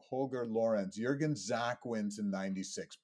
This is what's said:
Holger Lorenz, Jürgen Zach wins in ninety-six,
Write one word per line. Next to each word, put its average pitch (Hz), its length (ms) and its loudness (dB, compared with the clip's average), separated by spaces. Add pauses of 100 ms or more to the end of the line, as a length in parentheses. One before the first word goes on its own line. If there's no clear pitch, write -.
Holger 131 380 -2
Lorenz, 110 500 2
Jürgen 139 400 2
Zach 120 480 -2
wins 107 320 0
in 104 140 0
ninety-six, 95 720 -4